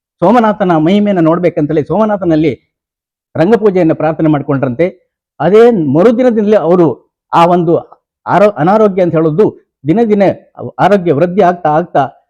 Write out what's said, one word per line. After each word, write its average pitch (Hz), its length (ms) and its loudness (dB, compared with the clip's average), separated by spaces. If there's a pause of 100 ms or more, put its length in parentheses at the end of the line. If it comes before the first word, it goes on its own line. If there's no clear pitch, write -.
(200)
ಸೋಮನಾಥನ 208 520 0
ಮಹಿಮೆಯನ್ನ 190 480 0
ನೋಡ್ಬೇಕಂತೇಳಿ 160 640 -2
ಸೋಮನಾಥನಲ್ಲಿ 175 960 -4 (560)
ರಂಗಪೂಜೆಯನ್ನ 185 560 0
ಪ್ರಾರ್ಥನೆ 156 360 -2
ಮಾಡ್ಕೊಂಡ್ರಂತೆ. 139 880 -4 (240)
ಅದೇ 214 300 4
ಮರುದಿನದಿಂದಲೇ 214 840 0
ಅವರು 165 600 0 (180)
ಆ 165 120 4
ಒಂದು 170 480 0 (320)
ಆರೋ-, 196 300 2
ಅನಾರೋಗ್ಯ 196 460 0
ಅಂತ 170 120 -2
ಹೇಳೋದು 160 640 -2 (120)
ದಿನೇ 220 160 0
ದಿನೇ 202 480 -2 (280)
ಆರೋಗ್ಯ 175 320 0
ವೃದ್ಧಿ 180 300 0
ಆಗ್ತಾ 175 280 -2
ಆಗ್ತಾ 160 300 -2 (300)